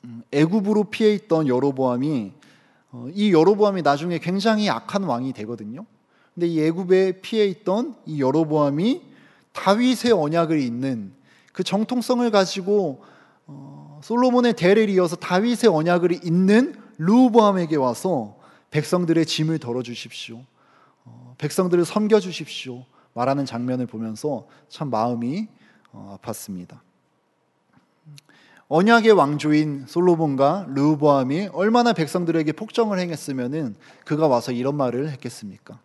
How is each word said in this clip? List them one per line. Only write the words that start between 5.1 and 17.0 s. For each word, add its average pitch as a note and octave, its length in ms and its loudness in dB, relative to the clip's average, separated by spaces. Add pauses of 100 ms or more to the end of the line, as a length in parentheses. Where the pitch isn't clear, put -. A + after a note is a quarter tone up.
되거든요. A2+ 540 -12 (480)
근데 E3+ 140 -2
이 D#3+ 120 -2
애굽에 F#3 640 0
피해 G#3+ 240 0
있던 G#3 580 -4
이 D#3 160 -8
여로보암이 D3+ 840 0 (500)
다윗의 A#3 600 2
언약을 D#3+ 480 2
잇는, A#2+ 540 -6 (380)
그 F3+ 120 -6
정통성을 A#3+ 680 -2
가지고, F#3+ 720 0 (440)
어, C#3+ 560 -20
솔로몬의 A#3+ 520 2
대를 G3+ 360 4
이어서 F3+ 260 2
다윗의 G#3+ 540 2
언약을 E3+ 540 0
잇는 F#3+ 500 4 (240)
르호보암에게 G3+ 760 4